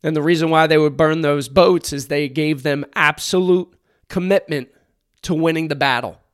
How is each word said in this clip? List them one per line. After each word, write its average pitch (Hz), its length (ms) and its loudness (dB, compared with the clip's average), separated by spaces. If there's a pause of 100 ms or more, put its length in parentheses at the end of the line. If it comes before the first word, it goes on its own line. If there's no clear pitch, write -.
And 156 100 -2
the 156 80 -2
reason 160 280 2
why 160 180 4
they 156 100 4
would 151 200 2
burn 160 240 0
those 147 260 -2
boats 175 460 2
is 139 140 -10
they 147 200 -2
gave 151 360 -4
them 143 220 -2 (100)
absolute 185 800 0 (360)
commitment 180 580 -2 (540)
to 185 120 -4
winning 160 360 -2
the 147 60 -4
battle 123 440 -4 (140)